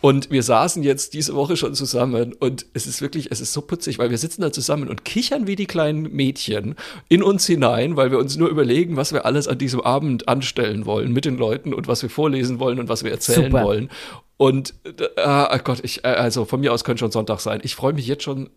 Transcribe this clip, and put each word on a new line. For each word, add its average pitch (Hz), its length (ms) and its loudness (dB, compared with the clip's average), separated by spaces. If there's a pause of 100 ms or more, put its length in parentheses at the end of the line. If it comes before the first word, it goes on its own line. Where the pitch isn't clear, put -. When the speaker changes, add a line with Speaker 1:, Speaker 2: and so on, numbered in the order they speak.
Speaker 1:
Und 139 280 4
wir 131 140 2
saßen 143 400 2
jetzt 139 320 0
diese 147 180 -4
Woche 139 240 0
schon 143 160 -2
zusammen 127 600 0
und 127 420 -2
es 120 100 -6
ist 127 160 -8
wirklich, 139 300 -6
es 117 100 -6
ist 120 120 -6
so 147 80 -4
putzig, 151 360 -6
weil 120 140 0
wir 117 80 0
sitzen 165 240 -6
da 151 80 0
zusammen 147 360 -2
und - 160 -10
kichern 247 440 -2
wie 196 80 -2
die 196 100 -4
kleinen 156 380 0 (100)
Mädchen 131 640 -2 (340)
in 180 140 8
uns 202 240 4
hinein, 135 500 2
weil 131 140 4
wir 127 80 4
uns 139 180 -2
nur 165 120 4
überlegen, 151 480 2
was 151 160 -2
wir - 120 0
alles 143 220 2
an 127 100 -2
diesem 131 240 -2
Abend 131 460 0
anstellen 113 580 0
wollen 110 260 0
mit 135 140 0
den 127 140 -2
Leuten 117 340 -2
und - 140 -6
was 120 160 -2
wir 117 80 -6
vorlesen 131 480 0
wollen 131 200 0
und 120 80 -6
was 113 160 -2
wir 113 60 -2
erzählen 127 420 2
Speaker 2:
Super. 127 120 4
Speaker 1:
wollen. 107 260 0 (460)
Und, 135 380 2 (100)
äh, - 380 -4
ah, 143 420 4
Gott, 123 200 -2
ich, - 200 -8
äh, 120 40 0
also 120 360 2
von 131 160 -2
mir 135 140 2
aus 117 100 -2
könnte 117 160 -2
schon 113 120 0
Sonntag 107 280 -2
sein. 107 240 -4
Ich - 120 -6
freue 135 180 0
mich 131 140 -4
jetzt 135 160 -4
schon 135 340 -8